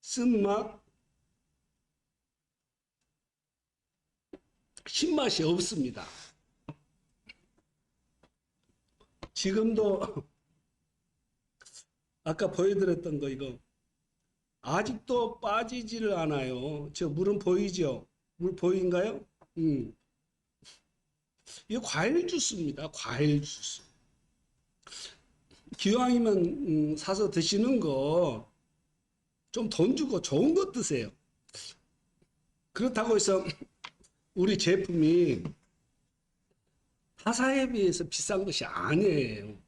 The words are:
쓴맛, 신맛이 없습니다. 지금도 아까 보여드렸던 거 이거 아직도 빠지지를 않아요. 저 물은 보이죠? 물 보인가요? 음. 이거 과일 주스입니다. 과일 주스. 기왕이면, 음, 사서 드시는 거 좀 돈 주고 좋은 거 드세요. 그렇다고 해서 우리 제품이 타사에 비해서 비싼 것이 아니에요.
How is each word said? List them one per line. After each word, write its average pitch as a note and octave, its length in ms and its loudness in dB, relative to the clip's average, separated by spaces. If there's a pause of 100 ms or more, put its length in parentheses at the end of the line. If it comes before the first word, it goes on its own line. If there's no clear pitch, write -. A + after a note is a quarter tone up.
쓴맛, A3 800 0 (4000)
신맛이 D4 560 0
없습니다. D#3 640 -2 (3250)
지금도 G#3+ 880 0 (2000)
아까 E3+ 260 -2
보여드렸던 F3 680 0
거 C#3 100 -4
이거 C3+ 280 -10 (1040)
아직도 A3 760 -2
빠지지를 A3 760 -2
않아요. D3 800 -4
저 F3 160 -4
물은 F#3+ 300 0
보이죠? F3+ 680 0 (300)
물 F3+ 180 -2
보인가요? F3+ 680 0 (320)
음. C#3 380 -2 (1700)
이거 A#3+ 140 -4
과일 B3 460 0
주스입니다. D#3 640 -4
과일 D3 500 0
주스. - 400 -12 (2000)
기왕이면, A#3 600 4
음, D#3+ 600 2
사서 G3 340 0
드시는 A3 480 2
거 C#3+ 720 0 (1000)
좀 A3+ 160 -2
돈 G3 260 2
주고 B3 260 -2
좋은 A3+ 320 2
거 F#4+ 180 0
드세요. C3 400 -4 (1600)
그렇다고 A3+ 420 0
해서 F#3+ 280 2 (920)
우리 F#3+ 220 2
제품이 E3 840 2 (1700)
타사에 B3+ 540 2
비해서 F3+ 360 2
비싼 G3 380 -2
것이 E3 200 -4
아니에요. B2 920 0 (100)